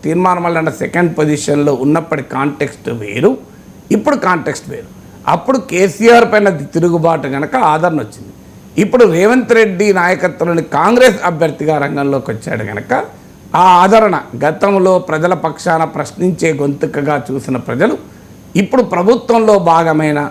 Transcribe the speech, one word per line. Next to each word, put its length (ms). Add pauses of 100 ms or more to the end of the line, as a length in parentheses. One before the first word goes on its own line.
తీర్మానం 420
వల్ల 240 (120)
సెకండ్ 360
పొజిషన్లో 540 (120)
ఉన్నప్పటి 400 (100)
కాంటెక్స్ట్ 540 (140)
వేరు, 280 (640)
ఇప్పుడు 200 (100)
కాంటెక్స్ట్ 460
వేరు. 160 (460)
అప్పుడు 240 (120)
కేసీఆర్ 640
పైన 180 (240)
తిరుగుబాటు 640
కనుక 180 (180)
ఆదరణ 320
వచ్చింది. 280 (500)
ఇప్పుడు 220 (100)
రేవంత్ 440
రెడ్డి 280 (140)
నాయకత్వంలోని 640 (140)
కాంగ్రెస్ 400 (120)
అభ్యర్థిగా 440 (100)
రంగంలోకి 480
వచ్చాడు 380
కనుక 220 (680)
ఆ 20 (180)
ఆదరణ, 340 (280)
గతంలో 480 (160)
ప్రజల 260 (120)
పక్షాన 380 (120)
ప్రశ్నించే 540 (100)
గొంతుకగా 560 (120)
చూసిన 280 (120)
ప్రజలు 280 (640)
ఇప్పుడు 220 (100)
ప్రభుత్వంలో 640 (160)
భాగమైన 480 (100)